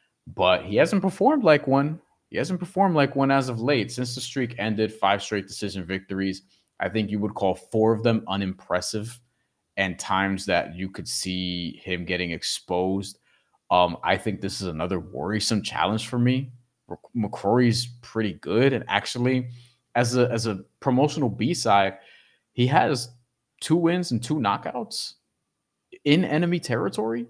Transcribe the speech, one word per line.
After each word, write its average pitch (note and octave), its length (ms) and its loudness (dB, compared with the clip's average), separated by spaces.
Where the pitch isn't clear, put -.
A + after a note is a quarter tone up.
But F#2 380 2
he F#2+ 100 -4
hasn't F3+ 280 4
performed A3 420 2
like D3+ 220 6
one. C#3 340 2
He - 60 -12
hasn't E3 240 -2
performed F3+ 360 0
like C#3+ 200 4
one C3+ 160 2
as C3+ 160 4
of A#2 140 -4
late. A#2+ 280 2
Since B2 260 -6
the B2 60 -10
streak A#2+ 360 -4
ended, G#2+ 340 0
five G2+ 320 2
straight G2+ 240 -4
decision F#2+ 380 -8
victories. F#2+ 560 -4
I F#2 100 -2
think G#2 200 -2
you G#2 100 -2
would G#2 160 -4
call F#2 200 0
four A2 380 2
of A2 100 -2
them A2+ 240 2
unimpressive G2 880 -4
and F#2 200 -2
times G2 500 -2
that F2 280 0
you F#2 140 -6
could F#2 180 -12
see F2+ 760 -4
him F2+ 200 -4
getting F2 280 -4
exposed. F#2 880 -4
Um, F2 320 4
I F#2 140 2
think G2 240 -4
this G2 180 -6
is G2 80 -4
another F2 320 -2
worrisome G2 600 -2
challenge G#2 460 -2
for B2 120 -2
me. B2+ 320 2
Mc-, - 260 -16
McCrory's A2+ 720 2
pretty A2 320 -4
good. A#2+ 400 2
And B2 160 -4
actually, B2 600 0
as A#2+ 200 2
a, A#2+ 160 4
as A#2 140 -2
a G2 180 -2
promotional C3+ 500 2
B-side, G2+ 680 2
he B2 140 2
has C#3+ 420 2
two - 160 2
wins F3 360 0
and A#2 120 -2
two - 120 -4
knockouts - 800 -4
in D#3 180 4
enemy E3+ 360 0
territory A#2+ 720 -2